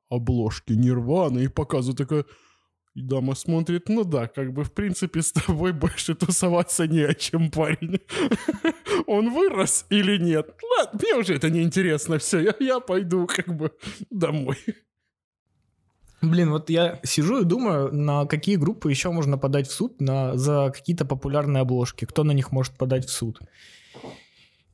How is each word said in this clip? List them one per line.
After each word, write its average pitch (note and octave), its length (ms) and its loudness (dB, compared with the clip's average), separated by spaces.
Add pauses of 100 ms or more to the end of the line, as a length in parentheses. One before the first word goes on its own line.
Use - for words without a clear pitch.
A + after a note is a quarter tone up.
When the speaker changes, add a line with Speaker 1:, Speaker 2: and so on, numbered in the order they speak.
Speaker 1:
обложке A#2 680 -2
Нирваны", B2+ 680 2
и C3+ 40 0
показывает C3+ 500 -4
такая, C#3+ 260 -2 (680)
и B2+ 80 -12
дама C3 320 -2
смотрит: E3+ 540 -2
"Ну A3 160 2
да, C#3+ 220 -2
как C3 260 -6
бы, C#3+ 120 -4
в - 80 -10
принципе, F#3 500 -2
с - 100 -2
тобой F3 400 0
больше D#3+ 420 -2
тусоваться F3 720 2
не D#3 140 4
о D3 120 2
чем, E3 360 0
парень". D#3+ 500 -2 (520)
<laughs> E4 540 -2
Он A3 260 2
вырос C#4 560 2
или G3+ 300 4
нет? D#3+ 300 0 (300)
Ладно, G#3+ 220 0
мне G#4+ 140 2
уже G3 200 2
это D#3 140 0
не E3 140 2
интересно, E3 560 0
всё, E3+ 220 0
я, G3+ 180 2
я B3+ 220 0
пойду, F#3 460 0
как F3 300 -4
бы, D3+ 140 -4 (400)
домой. D3 460 -2 (1600)
Speaker 2:
Блин, D#3+ 300 4
вот D#3 200 -2
я E3 340 2
сижу F#3+ 360 2
и G3 40 4
думаю, E3+ 500 0
на C#3+ 320 0
какие D#3 300 0
группы D3+ 340 0
ещё C#3+ 220 -2
можно C#3 260 0
подать C3+ 300 0
в - 40 -8
суд - 280 -4
на, C3+ 360 0
за C#3 380 2
какие-то E3+ 300 -2
популярные C#3 580 0
обложки, B2 420 -2
кто D3+ 200 0
на D3+ 80 2
них C3+ 200 0
может C3 240 -2
подать C3 300 0
в - 40 -8
суд. - 300 -6 (1300)